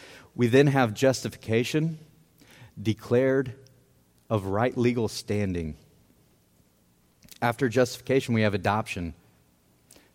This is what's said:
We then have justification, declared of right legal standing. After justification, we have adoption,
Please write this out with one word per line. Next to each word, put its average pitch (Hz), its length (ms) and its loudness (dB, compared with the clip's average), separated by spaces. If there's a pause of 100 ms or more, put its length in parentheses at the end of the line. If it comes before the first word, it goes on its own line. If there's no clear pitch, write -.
(340)
We 123 140 4
then 135 180 6
have 135 260 2
justification, 131 1040 -2 (840)
declared 123 760 0 (760)
of 101 180 -2
right 107 300 -2
legal 120 320 0
standing. 92 680 -6 (1600)
After 120 300 0
justification, 127 640 0
we 110 80 2
have 104 120 2
adoption, 98 600 -4 (1000)